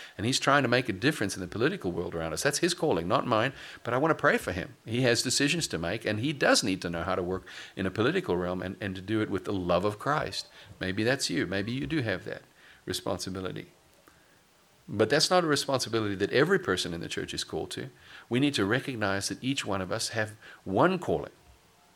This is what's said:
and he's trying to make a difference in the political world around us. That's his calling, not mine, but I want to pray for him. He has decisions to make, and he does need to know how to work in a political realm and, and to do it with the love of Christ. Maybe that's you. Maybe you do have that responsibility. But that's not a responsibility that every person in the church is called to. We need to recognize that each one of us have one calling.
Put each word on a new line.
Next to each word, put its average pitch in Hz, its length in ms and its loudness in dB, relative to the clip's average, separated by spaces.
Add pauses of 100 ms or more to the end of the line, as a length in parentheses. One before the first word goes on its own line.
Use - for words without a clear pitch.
(160)
and 101 100 -2
he's 131 140 2
trying 139 220 6
to 117 60 4
make 123 200 4
a 104 40 0
difference 101 440 0
in 98 40 -6
the 90 60 -4
political 101 460 0
world 87 220 -4
around 82 180 -2
us. 78 100 -4
That's 147 160 2
his 175 160 0
calling, 92 320 0
not 117 200 2
mine, 120 260 2 (320)
but 117 100 -2
I 127 40 2
want 160 120 4
to 143 100 0
pray 185 180 4
for 95 140 -4
him. - 220 -6 (100)
He 120 180 -2
has 117 200 4
decisions 143 460 2
to 85 100 -2
make, 85 260 -4
and 107 160 0
he 147 120 0
does 220 320 4
need 95 180 0
to 90 80 -2
know 82 120 -4
how 92 120 -2
to 95 80 0
work 90 240 -4 (300)
in 98 100 -2
a 92 40 -2
political 113 460 0
realm 90 260 -2
and, 92 180 -6
and 98 160 -4
to 95 60 -12
do 107 180 0
it 104 100 -2
with 95 140 -2
the 110 80 -4
love 90 320 2
of 104 140 -2
Christ. - 500 -4 (320)
Maybe 98 240 -2
that's 135 260 0
you. 143 160 0
Maybe 101 260 -2
you 135 140 -4
do 151 160 -2
have 95 220 -2
that - 180 -10 (440)
responsibility. 95 800 -6 (1200)
But 107 220 2
that's 151 200 4
not 180 140 6
a 160 40 2
responsibility 123 680 0
that 95 160 0
every 151 260 4
person 90 360 -2
in 85 60 -6
the - 80 -8
church - 260 -6
is - 80 -4
called - 300 -6
to. 127 180 -8 (380)
We 120 100 2
need 143 160 2
to 107 100 2
recognize 107 640 0
that - 140 -8
each 131 220 -2
one 98 180 -2
of 92 80 -6
us 110 200 -4
have 107 220 -2 (320)
one 147 340 4
calling. 76 340 -2 (640)